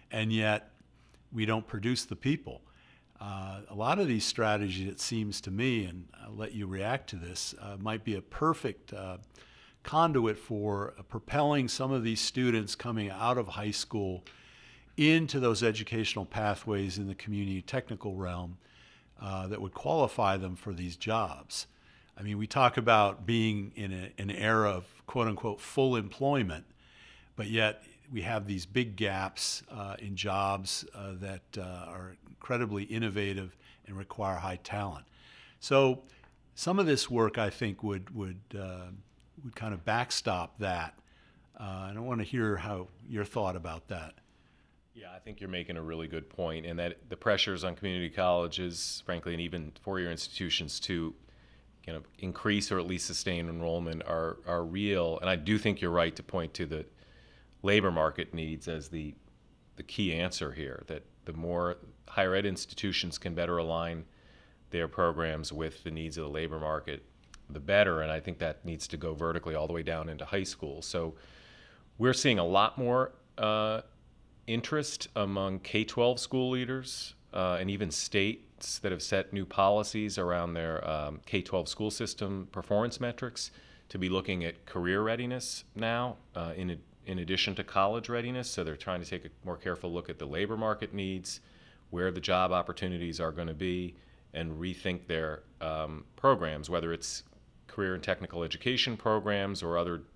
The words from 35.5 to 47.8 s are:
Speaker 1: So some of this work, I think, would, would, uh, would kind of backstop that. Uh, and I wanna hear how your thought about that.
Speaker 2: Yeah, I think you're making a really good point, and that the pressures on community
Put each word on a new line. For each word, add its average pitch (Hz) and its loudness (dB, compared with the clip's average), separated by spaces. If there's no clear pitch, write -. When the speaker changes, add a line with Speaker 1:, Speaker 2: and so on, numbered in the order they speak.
Speaker 1:
So 135 6
some 185 2
of 190 6
this 143 4
work, 113 4
I 107 2
think, 101 -4
would, 98 -4
would, 95 -6
uh, 90 -8
would 120 -10
kind 107 -4
of 85 -8
backstop 107 0
that. 87 -2
Uh, 95 -8
and 101 -8
I 113 -8
wanna 120 -2
hear 110 2
how 92 -4
your 104 -2
thought 95 0
about 82 -8
that. 80 -8
Speaker 2:
Yeah, 98 -18
I 92 -14
think 104 -16
you're 98 -8
making 87 -4
a 80 -6
really 80 -4
good 80 -6
point, 82 -4
and 85 -4
that 87 -2
the - -8
pressures 95 2
on 90 -2
community 90 -2